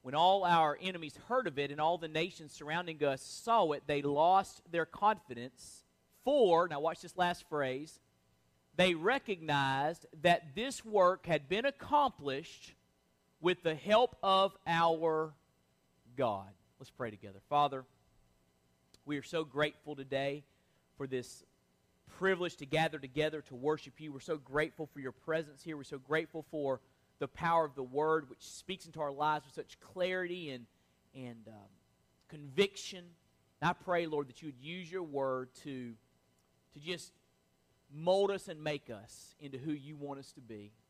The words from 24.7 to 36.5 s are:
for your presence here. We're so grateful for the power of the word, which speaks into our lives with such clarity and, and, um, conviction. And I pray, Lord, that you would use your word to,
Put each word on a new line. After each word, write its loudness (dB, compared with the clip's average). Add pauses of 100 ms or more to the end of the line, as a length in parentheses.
for -16
your -8
presence -6
here. -8
We're -10
so -12
grateful -4
for -2 (380)
the -2
power 2
of -6
the -6
word, 0
which -20
speaks -12
into -12
our -4
lives 0
with -20
such -14
clarity -4
and, -12 (480)
and, -14
um, -20 (600)
conviction. -2 (560)
And 2
I 0
pray, 0
Lord, -4
that -20
you -10
would -14
use -12
your -6
word -2 (160)
to, -10 (800)